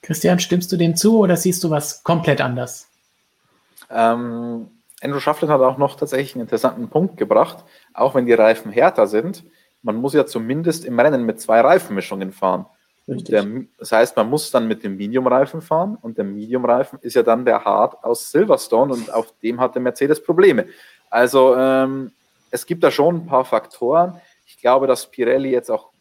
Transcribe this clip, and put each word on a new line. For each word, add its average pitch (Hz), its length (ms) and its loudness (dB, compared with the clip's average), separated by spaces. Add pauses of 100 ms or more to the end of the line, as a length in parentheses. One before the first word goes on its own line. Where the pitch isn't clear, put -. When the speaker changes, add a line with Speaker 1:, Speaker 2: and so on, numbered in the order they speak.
Speaker 1:
Christian, 175 380 0
stimmst 180 320 -2
du 185 60 -2
dem 170 180 2
zu 220 240 4
oder 180 180 4
siehst 180 260 -2
du 165 60 -2
was 147 340 -4
komplett 151 380 0
anders? 123 460 -6 (1040)
Speaker 2:
Ähm, 117 760 -2 (340)
Andrew 143 180 -6
Shovlin 151 320 -2
hat 135 100 4
auch 131 160 2
noch 139 200 -2
tatsächlich 139 360 -4
einen 123 100 -8
interessanten - 440 -4
Punkt - 300 -2
gebracht. - 460 0 (300)
Auch 135 220 0
wenn 123 100 2
die 120 80 4
Reifen 113 380 4
härter 120 340 2
sind, 113 380 -4 (400)
man 113 140 -4
muss 135 160 -4
ja 143 120 4
zumindest 147 600 -4
im 120 140 -2
Rennen 127 260 2
mit 110 140 -4
zwei 117 220 2
Reifenmischungen 101 680 0
fahren. 92 340 -2 (420)
Speaker 3:
Richtig. - 200 -10
Speaker 2:
Der, 104 180 0 (320)
das - 140 -10
heißt, 113 260 2
man 110 120 0
muss 151 220 -4
dann 117 160 0
mit 107 160 -6
dem 98 140 -8
Medium-Reifen 127 640 -2
fahren 185 400 -4
und 117 160 -12
der 104 80 -4
Medium-Reifen 120 760 -2
ist 120 140 -10
ja 120 80 4
dann 117 220 2
der 113 180 2
Hard 104 400 0
aus - 280 -4
Silverstone 135 640 2
und 117 200 -8
auf 113 280 -4
dem 120 180 -4
hatte 127 200 -2
Mercedes 139 420 -2
Probleme. 165 440 4 (440)
Also, 123 460 4
ähm, 131 560 0 (400)
es - 140 -8
gibt 170 180 -4
da 151 80 4
schon 165 240 2
ein 165 100 -8
paar 131 200 0
Faktoren. 165 720 -2 (260)
Ich - 140 -20
glaube, 131 280 2
dass 127 220 -2
Pirelli 131 420 -2
jetzt 123 200 -2
auch - 180 -6 (120)